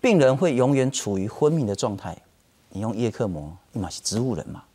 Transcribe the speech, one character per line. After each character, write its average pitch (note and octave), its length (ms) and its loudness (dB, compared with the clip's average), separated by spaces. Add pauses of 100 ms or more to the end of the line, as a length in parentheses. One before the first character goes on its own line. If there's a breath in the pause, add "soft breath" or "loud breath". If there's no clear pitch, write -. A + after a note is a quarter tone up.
病 G#3+ 200 4
人 C3 160 6
会 D#3+ 180 2
永 B2+ 220 4
远 C3 160 2
处 G2+ 260 -4
于 F#2+ 80 -2
昏 D3+ 260 2
迷 D#3 140 0
的 G2+ 80 -2
状 G#2+ 220 -4
态。 F2+ 200 -10 (560)
你 F#2+ 80 -10
用 A2 160 -6
叶 A2+ 140 0
克 A2 160 -4
膜， D#2 260 -8 (200)
你 A#2 80 -6
嘛 F2+ 100 -6
是 - 100 -14
植 G#2+ 200 -4
物 B2 160 -2
人 - 120 -8
嘛。 - 140 -14 (120)